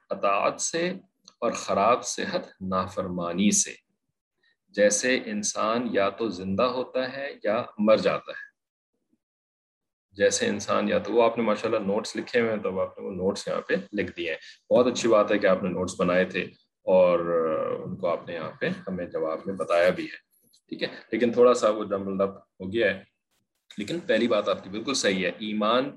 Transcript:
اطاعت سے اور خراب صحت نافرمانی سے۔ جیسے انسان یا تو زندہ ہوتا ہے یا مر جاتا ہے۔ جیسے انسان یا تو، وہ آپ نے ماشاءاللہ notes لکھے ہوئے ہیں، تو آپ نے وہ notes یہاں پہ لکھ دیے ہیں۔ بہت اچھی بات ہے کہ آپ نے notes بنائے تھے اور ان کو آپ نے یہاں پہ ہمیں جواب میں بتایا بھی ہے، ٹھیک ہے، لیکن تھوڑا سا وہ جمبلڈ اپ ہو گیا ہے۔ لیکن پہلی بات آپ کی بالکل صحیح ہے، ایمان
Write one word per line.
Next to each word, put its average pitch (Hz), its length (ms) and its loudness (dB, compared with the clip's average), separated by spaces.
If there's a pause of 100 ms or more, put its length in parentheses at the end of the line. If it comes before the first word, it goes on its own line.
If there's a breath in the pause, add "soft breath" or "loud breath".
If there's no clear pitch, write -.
(100)
اطاعت 98 500 0
سے 170 280 -2 (500)
اور 113 140 -2
خراب 107 520 2
صحت - 440 -6 (140)
نافرمانی 90 880 -2
سے۔ - 240 0 (920)
جیسے 123 560 2
انسان 107 680 -2
یا 98 180 2
تو 110 180 -4
زندہ 95 340 -2
ہوتا 127 500 -2
ہے 139 160 -10 (160)
یا 107 180 0 (160)
مر 107 180 6
جاتا 90 360 0
ہے۔ - 180 -16 (1700)
جیسے 101 320 2
انسان 104 400 0
یا 98 100 2
تو، 98 140 -4
وہ 117 100 6
آپ 117 160 2
نے 117 60 0
ماشاءاللہ 107 420 0
notes 107 300 -2
لکھے 117 240 -2
ہوئے 113 120 2
ہیں، 107 100 -4
تو 92 180 -2
آپ - 180 -6
نے 107 80 -10
وہ 104 60 -8
notes 92 360 -2
یہاں 85 120 -2
پہ - 140 -2 (180)
لکھ 95 240 -4
دیے 85 140 -4
ہیں۔ - 420 -8
بہت 123 140 6
اچھی 117 220 0
بات 107 240 6
ہے 104 60 4
کہ 101 80 2
آپ - 160 4
نے 95 80 -2
notes 90 280 -4
بنائے 90 260 4
تھے 92 180 -4 (440)
اور 90 320 6 (640)
ان 90 120 -10
کو 90 120 -4
آپ - 180 -4
نے 87 80 -8
یہاں 80 160 -8 (100)
پہ 139 80 -2 (200)
ہمیں 87 180 -6
جواب 80 400 -4
میں 95 80 -4
بتایا 85 360 2
بھی 85 140 -2
ہے، - 120 -10 (520)
ٹھیک - 140 -10
ہے، - 60 -4 (240 loud breath)
لیکن 113 200 2
تھوڑا 123 220 6
سا 117 140 2
وہ 107 160 0
جمبلڈ 98 360 -4
اپ 98 160 -2 (240)
ہو 92 120 -10
گیا 104 220 0
ہے۔ - 180 -16 (640)
لیکن 160 220 -8
پہلی 113 280 0
بات 104 200 0
آپ 95 160 -2
کی 95 60 -14
بالکل 113 240 -6
صحیح 98 320 0
ہے، 87 120 -2
ایمان 107 460 0 (120)